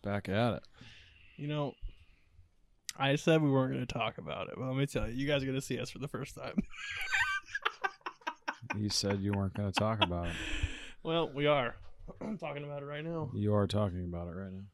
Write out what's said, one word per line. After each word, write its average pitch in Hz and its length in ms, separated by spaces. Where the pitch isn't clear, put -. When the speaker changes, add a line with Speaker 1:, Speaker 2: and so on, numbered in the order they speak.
Speaker 1:
Back 101 240
at 104 280
it. - 80
Speaker 2:
You 147 100
know, 147 260
I 139 180
said 160 260
we 147 80
weren't 131 240
gonna 127 120
talk 113 320
about - 320
it, - 80
but 127 100
let 131 80
me 139 100
tell 113 240
you, 117 60
you 135 100
guys 143 160
are 135 40
gonna 135 160
see 120 180
us 110 100
for - 100
the 147 100
first - 260
time. - 260
<laughs> - 40
Speaker 1:
You 104 120
said 101 300
you 101 140
weren't 98 200
gonna 101 180
talk 107 300
about 87 260
it. 85 60
Speaker 2:
Well, 165 280
we 143 140
are. 139 300
<clears throat> - 220
I'm 208 160
talking 143 260
about 143 180
it 143 40
right 147 180
now. 160 320
Speaker 1:
You 104 180
are 101 140
talking 95 380
about 87 240
it - 20
right 95 200
now. 95 120